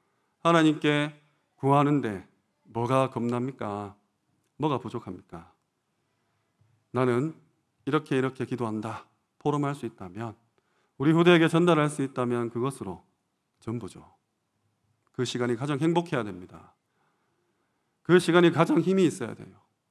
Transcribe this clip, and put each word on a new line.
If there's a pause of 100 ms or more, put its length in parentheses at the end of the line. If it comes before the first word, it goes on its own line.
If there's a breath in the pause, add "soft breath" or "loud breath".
(400)
하나님께 (380)
구하는데 (360)
뭐가
겁납니까? (600)
뭐가
부족합니까? (1400)
"나는 (520)
이렇게,
이렇게
기도한다." (320)
포럼할
수
있다면, (640)
우리
후대에게
전달할
수
있다면
그것으로 (560)
전부죠. (1000)
그
시간이
가장
행복해야
됩니다. (1300)
그
시간이
가장
힘이
있어야
돼요. (300)